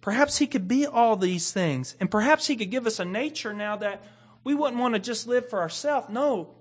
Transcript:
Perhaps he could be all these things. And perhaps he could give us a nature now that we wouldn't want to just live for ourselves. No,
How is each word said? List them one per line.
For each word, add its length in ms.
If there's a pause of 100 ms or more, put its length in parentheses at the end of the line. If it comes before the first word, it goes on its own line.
Perhaps 380
he 80
could 200
be 200
all 300
these 360
things. 480
And 100
perhaps 380
he 80
could 140
give 160
us 120
a 60
nature 480
now 240
that 280 (400)
we 100
wouldn't 260
want 140
to 60
just 260
live 220
for 120
ourselves. 480
No, 520